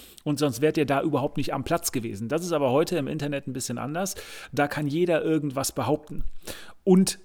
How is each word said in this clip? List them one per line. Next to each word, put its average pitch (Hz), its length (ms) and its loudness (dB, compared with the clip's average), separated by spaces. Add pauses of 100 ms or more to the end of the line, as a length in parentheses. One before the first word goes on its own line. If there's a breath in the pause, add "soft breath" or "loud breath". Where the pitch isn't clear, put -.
(240 loud breath)
und 147 160 0
sonst 135 200 0
wärt 156 180 2
ihr 147 100 2
da 139 160 2
überhaupt 143 340 0
nicht 143 160 0
am 139 100 -2
Platz - 280 -2
gewesen. 110 360 -4
Das 156 160 -2
ist 180 80 -4
aber 143 200 2
heute 165 260 4
im 139 80 -2
Internet 143 400 -4
ein 131 80 -6
bisschen 123 240 -6
anders. 156 380 -4 (360 loud breath)
Da 143 160 2
kann 147 200 -2
jeder 165 360 2
irgendwas 143 480 0
behaupten. 135 520 0 (600 loud breath)
Und 190 420 6